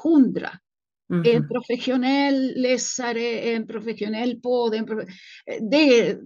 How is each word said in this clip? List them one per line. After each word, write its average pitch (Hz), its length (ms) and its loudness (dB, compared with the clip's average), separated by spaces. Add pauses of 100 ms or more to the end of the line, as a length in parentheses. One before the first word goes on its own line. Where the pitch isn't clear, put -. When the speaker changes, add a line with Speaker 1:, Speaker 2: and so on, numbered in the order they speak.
Speaker 1:
hundra. 269 460 4 (640)
Speaker 2:
Mhm. 175 120 0
Speaker 1:
En 233 220 4
professionell 262 1120 0
läsare, 240 800 -2
en 226 280 -2
professionell 220 760 -6
podd, 240 320 0
en 220 140 -2
profe-, 214 200 -6 (380)
eh, - 260 -6
det, 240 540 6